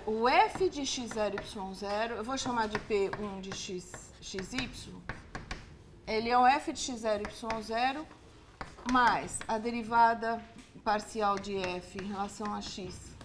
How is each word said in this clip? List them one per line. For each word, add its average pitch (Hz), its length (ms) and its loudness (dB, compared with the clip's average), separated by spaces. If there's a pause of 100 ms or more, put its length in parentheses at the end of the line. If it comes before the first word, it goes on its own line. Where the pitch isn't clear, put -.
o 226 200 2
f 370 420 6
de 285 160 -4
x 233 260 -4
zero 208 240 0
y 196 400 -6
zero, 208 400 -2
eu 208 80 -4
vou 262 140 -2
chamar 240 320 0
de 208 100 0
P 196 400 2
um 196 220 -6
de 190 120 -8
x, 180 380 -8 (300)
xy, - 180 -8 (1700)
ele 220 220 0
é 240 100 6
o 247 80 8
f 294 240 4
de 262 80 -6
x 240 220 -6
zero, 214 220 0
y 220 380 -6
zero 254 460 -2 (840)
mais 214 480 6 (100)
a 220 100 2
derivada 233 840 4 (420)
parcial 208 540 2
de 196 200 -4
f 180 440 -4
em 190 60 -6
relação 202 480 -4
a 208 60 -6
x, - 500 -10 (140)